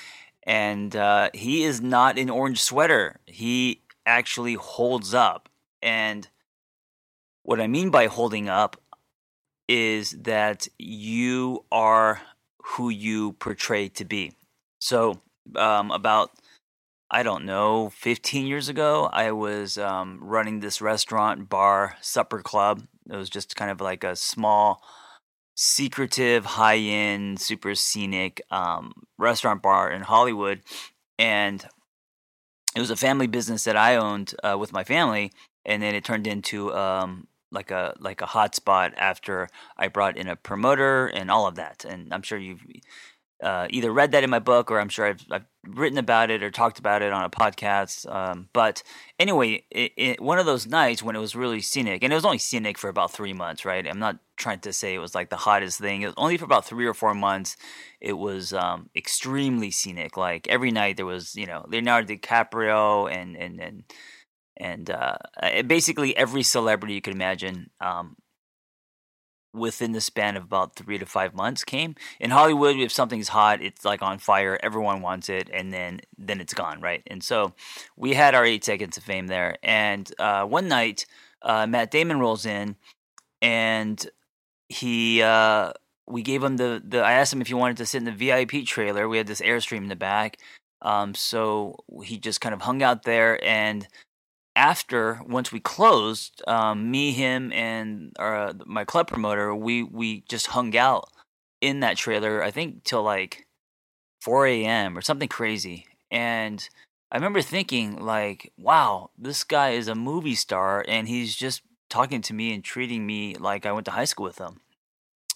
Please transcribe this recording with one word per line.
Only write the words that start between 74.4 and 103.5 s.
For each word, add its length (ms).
everyone 400
wants 280
it, 240
and 180
then, 300
then 240
it's 120
gone, 280
right? 260
And 160
so 300
we 200
had 200
our 100
eight 200
seconds 320
of 60
fame 240
there. 360
And, 560
uh, 240
one 240
night, 380
uh, 260
Matt 220
Damon 300
rolls 260
in, 300
and 640
he, 540
uh, 500
we 160
gave 220
him 140
the, 280
the, 140
I 140
asked 180
him 80
if 80
he 60
wanted 240
to 80
sit 140
in 40
the 80
V 220
I 100
P 220
trailer. 420
We 80
had 120
this 120
Airstream 440
in 40
the 80
back. 420
Um, 340
so 640
he 140
just 240
kind 120
of 100
hung 200
out 200
there, 380
and 460
after, 720
once 240
we 80
closed, 880
um, 420
me, 220
him, 400
and, 640
uh, 360
my 200
club 200
promoter, 480
we, 300
we 460
just 180
hung 300
out 320
in 220
that 160
trailer, 440
I 100
think, 340
till, 180
like, 440